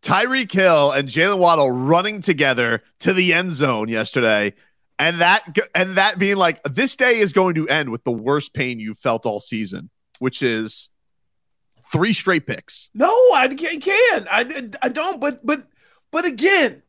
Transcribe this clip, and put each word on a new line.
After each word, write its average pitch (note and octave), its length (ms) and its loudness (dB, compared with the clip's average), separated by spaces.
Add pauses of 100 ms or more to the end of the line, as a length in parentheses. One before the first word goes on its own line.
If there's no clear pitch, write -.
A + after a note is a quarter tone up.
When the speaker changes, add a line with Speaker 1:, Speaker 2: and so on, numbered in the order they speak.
Speaker 1:
Tyreek A#3+ 440 0
Hill E3 420 4
and C#3 160 -2
Jaylen F3+ 280 0
Waddle E3 320 4
running E3+ 520 0
together B2+ 600 0 (180)
to - 120 0
the F#3 220 2
end F3+ 180 0
zone B2+ 380 -2
yesterday, A2 640 0 (440)
and E3 220 0
that F#3 240 4 (100)
g-, G3+ 80 0 (140)
and F#3 220 0
that G3 200 2
being G3 200 0
like, E3+ 260 0
"This D3+ 320 -2
day B3 240 2
is G3 140 0
going F#3 220 2
to D#3 120 -2
end C#3+ 220 0
with A2+ 160 -8
the B2+ 80 -2
worst C3+ 400 -4
pain B2+ 260 -6
you G#2+ 140 -10
felt A2+ 320 -4
all G#2 160 -4
season," G2 480 -8 (300)
which B2+ 220 -4
is A2+ 480 -4 (1000)
three F#3+ 220 0
straight F3 340 0
picks. - 460 -10
Speaker 2:
No, C4+ 160 2 (240)
I C4 160 2
ca-, D#4 300 -6
can't. G4 520 0
I, B3 380 -4 (120)
I - 60 -2
don't. D#4 320 -4
But, C#4+ 260 -6
but, C#4+ 220 -4 (420)
but E4 160 -4
again D4 640 -2